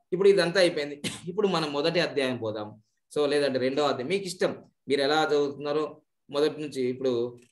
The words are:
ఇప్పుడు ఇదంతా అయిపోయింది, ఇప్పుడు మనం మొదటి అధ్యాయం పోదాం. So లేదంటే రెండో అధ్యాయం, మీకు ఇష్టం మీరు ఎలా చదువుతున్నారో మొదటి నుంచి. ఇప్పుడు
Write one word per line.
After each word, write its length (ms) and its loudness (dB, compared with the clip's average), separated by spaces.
ఇప్పుడు 160 4
ఇదంతా 320 4
అయిపోయింది, 420 0
ఇప్పుడు 200 2
మనం 240 0
మొదటి 280 0
అధ్యాయం 360 0
పోదాం. 460 -8
So 80 2
లేదంటే 320 2
రెండో 240 0
అధ్యాయం, 260 0
మీకు 160 -2
ఇష్టం 400 -4
మీరు 120 0
ఎలా 280 2
చదువుతున్నారో 720 -2
మొదటి 300 0
నుంచి. 220 -6
ఇప్పుడు 560 -2